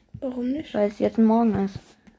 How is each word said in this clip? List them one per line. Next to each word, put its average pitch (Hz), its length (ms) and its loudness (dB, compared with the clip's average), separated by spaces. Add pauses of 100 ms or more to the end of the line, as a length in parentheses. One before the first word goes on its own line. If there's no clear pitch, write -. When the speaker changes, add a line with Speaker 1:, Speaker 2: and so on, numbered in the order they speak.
(200)
Speaker 1:
Warum 247 320 -4
nicht? 302 240 -6
Speaker 2:
Weil 208 140 2
es 214 100 -10
jetzt 208 180 0
morgen 226 380 4 (100)
ist. 196 140 -8 (400)